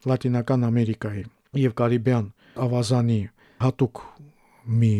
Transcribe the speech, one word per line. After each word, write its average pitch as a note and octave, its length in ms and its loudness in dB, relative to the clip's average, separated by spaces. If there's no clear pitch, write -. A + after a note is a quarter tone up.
Լատինական B2 640 0
Ամերիկայի A2 580 -2
և C3 220 0
Կարիբյան A#2+ 500 0
ավազանի A#2+ 680 0
հատուկ B2+ 420 -2
մի, A2+ 360 2